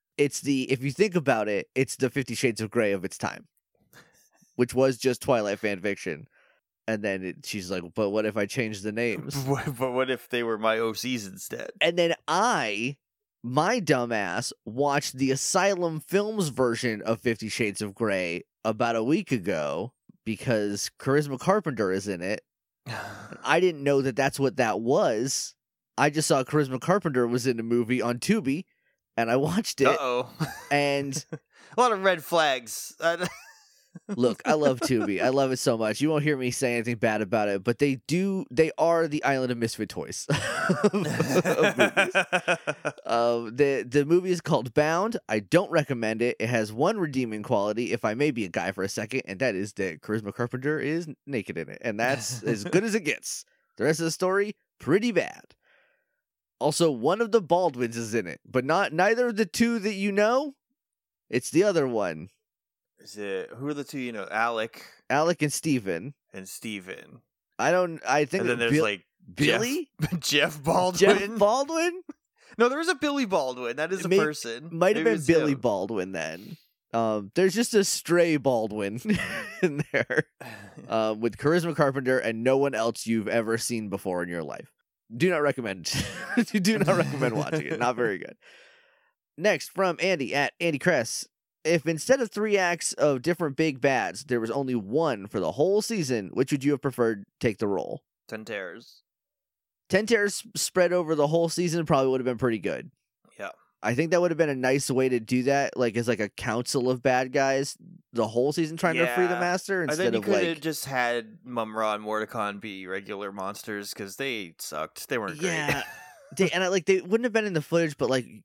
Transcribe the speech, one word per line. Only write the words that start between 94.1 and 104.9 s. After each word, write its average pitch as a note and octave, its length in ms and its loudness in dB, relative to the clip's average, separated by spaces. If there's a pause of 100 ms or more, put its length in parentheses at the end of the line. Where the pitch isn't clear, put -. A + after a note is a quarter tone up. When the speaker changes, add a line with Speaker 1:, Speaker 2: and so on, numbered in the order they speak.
Speaker 1:
there A#2+ 140 0
was A2+ 100 -2
only C3 260 -2
one A2 520 -2
for A2 140 -4
the D#2 100 0
whole G3 300 2
season, B2+ 520 -2
which C3+ 200 2
would C3+ 100 0
you C#3+ 80 2
have C3+ 100 0
preferred A2+ 440 0 (160)
take A2 180 0
the G#2+ 80 -2
role? - 340 -2 (280)
Speaker 2:
Ten A2 160 -10
Terrors. G2+ 580 -10 (840)
Speaker 1:
Ten G3+ 160 2
Terrors G3+ 380 2 (120)
spread F3 380 2
over E3 220 2
the D3 120 4
whole E3 220 4
season E3+ 360 0
probably C3+ 240 4
would C3 120 2
have A#2+ 40 -4
been B2 120 -2
pretty A2+ 220 0
good. E2 300 -6 (480)
Speaker 2:
Yeah. G2 120 -10 (340)
Speaker 1:
I A2+ 100 0
think D#3 180 0
that F3 100 4
would F3 100 4
have D#3 60 -4
been D#3 120 4
a C#3 60 0
nice C3 340 2
way C3 200 2